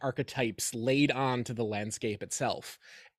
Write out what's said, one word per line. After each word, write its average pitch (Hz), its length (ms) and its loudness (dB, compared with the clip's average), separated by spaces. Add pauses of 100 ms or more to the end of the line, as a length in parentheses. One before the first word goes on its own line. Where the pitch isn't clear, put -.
archetypes 127 720 -2
laid 135 360 4
onto 127 440 0
the 113 100 0
landscape 107 580 -2
itself. - 560 -2 (400)